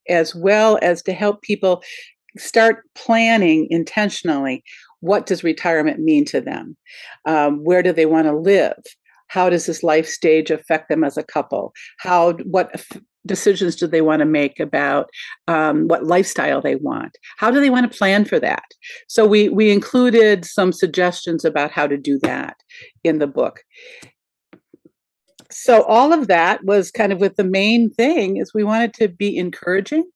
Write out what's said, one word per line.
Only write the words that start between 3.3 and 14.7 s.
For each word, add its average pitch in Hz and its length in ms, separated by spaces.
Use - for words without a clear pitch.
intentionally. 160 920
What 185 260
does 180 160
retirement 160 560
mean 156 280
to 143 140
them? 147 360
Um, 147 380
where 175 180
do 180 100
they 160 140
wanna 156 300
live? 165 420
How 185 240
does 175 160
this 165 160
life 160 240
stage 160 460
affect 156 360
them 160 140
as 151 160
a 151 60
couple? - 480
How, 175 360
what 180 280
f-, - 300
decisions 190 480
do 170 140
they 165 120
wanna 156 240
make 147 360
about, 143 500